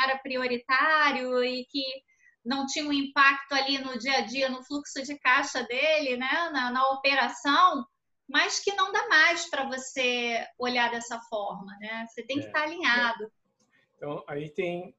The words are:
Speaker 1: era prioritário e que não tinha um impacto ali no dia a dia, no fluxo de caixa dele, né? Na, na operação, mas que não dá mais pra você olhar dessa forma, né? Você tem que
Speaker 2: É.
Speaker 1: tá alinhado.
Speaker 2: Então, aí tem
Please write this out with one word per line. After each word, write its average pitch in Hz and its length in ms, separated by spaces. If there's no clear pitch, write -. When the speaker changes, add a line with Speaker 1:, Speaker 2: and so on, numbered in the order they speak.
Speaker 1:
era 269 160
prioritário 254 1200
e 254 240
que 277 180
não 269 220
tinha 302 200
um 294 60
impacto 277 600
ali 269 260
no 262 180
dia 262 200
a 240 40
dia, 254 280
no 254 120
fluxo 285 400
de 285 180
caixa 262 440
dele, 269 540
né? 302 340
Na, 254 180
na 262 220
operação, 277 920
mas 330 300
que 403 140
não 392 180
dá 415 160
mais 339 420
pra 269 160
você 247 800
olhar 247 320
dessa 233 300
forma, 202 580
né? 226 300
Você 233 140
tem 269 160
que - 80
Speaker 2:
É. - 40
Speaker 1:
tá 302 120
alinhado. 240 680
Speaker 2:
Então, 147 320
aí 151 220
tem 180 500